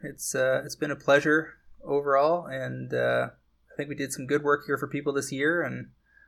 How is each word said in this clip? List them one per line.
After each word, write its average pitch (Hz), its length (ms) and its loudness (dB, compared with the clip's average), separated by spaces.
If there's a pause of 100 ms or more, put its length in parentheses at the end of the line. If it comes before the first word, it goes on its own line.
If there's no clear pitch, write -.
It's, - 320 -8
uh, 131 280 2
it's - 120 -10
been 147 160 -4
a 139 40 -4
pleasure 151 600 4 (280)
overall, 143 600 2
and, 127 480 -8
uh, 123 360 0 (420)
I - 40 -20
think 143 140 -6
we 143 60 -8
did 135 180 -6
some 131 140 -8
good 147 160 0
work 143 240 0
here 143 100 0
for 139 100 -6
people 143 240 -4
this 135 200 -2
year 156 320 0
and 127 240 -8 (400)